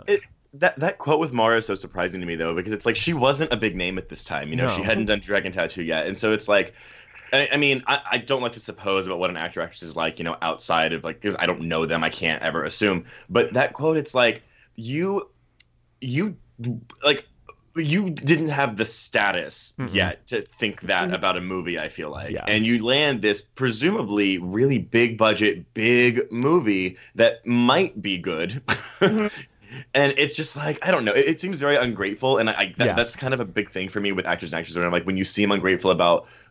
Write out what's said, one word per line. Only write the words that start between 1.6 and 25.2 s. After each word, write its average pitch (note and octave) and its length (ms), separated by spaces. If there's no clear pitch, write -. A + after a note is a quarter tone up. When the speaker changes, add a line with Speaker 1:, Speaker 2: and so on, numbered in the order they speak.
Speaker 1:
so G2+ 80
surprising F2+ 480
to F2 40
me, E2+ 80
though, E2 200
because F#2 180
it's G#2 140
like A2+ 100
she - 160
wasn't C#3 400
a A#2 60
big G#2+ 180
name F#2 220
at F#2 100
this - 160
time. D2 240
You D#2+ 80
know, E2+ 120
she F#2+ 120
Speaker 2:
No. F#2 60
Speaker 1:
hadn't A2 180
done G#2 160
Dragon G2 320
Tattoo F2+ 300
yet. D#2+ 240
And G2 100
so A2 160
it's G#2+ 160
like, G2+ 240
I, C#3 180
I C#3+ 60
mean, C#3 280
I, C3 140
I B2+ 60
don't B2+ 220
like A#2+ 120
to G#2+ 80
suppose G2 460
about F#2 120
what F2+ 100
an F2 80
actor E2 240
or A#2 40
actress - 180
is E2 140
like, E2 220
you F2 60
know, E2 160
outside D#2+ 540
of, D#2 100
like, E2 160
'cause G2+ 180
I F2 60
don't F2 180
know E2 220
them. D#2+ 200
I D#2+ 40
can't D#2+ 340
ever D#2+ 220
assume. F2+ 400
But A2+ 240
that B2+ 220
quote, D#3+ 240
it's - 160
like, A#2+ 260
you, D#3+ 520
you, D3 360
like, C#3+ 240
you E3+ 340
didn't D#3 400
have C#3 260
the A2 80
status F#2+ 960
Speaker 2:
Mm-mm. B2 120
Speaker 1:
yet E2+ 360
to A#2 120
think - 420
that F2+ 240
Speaker 3:
Mm-hmm. F2+ 80
Speaker 1:
about F#2 220
a F2+ 40
movie, F2+ 360
I D#2 120
feel D#2 220
like. C#2 200
Speaker 2:
Yeah. - 160
Speaker 1:
And G#2+ 180
you A2+ 200
land C3+ 360
this G#2 220
presumably G#2+ 960
really A2 400
big A2+ 400
budget, G#2 560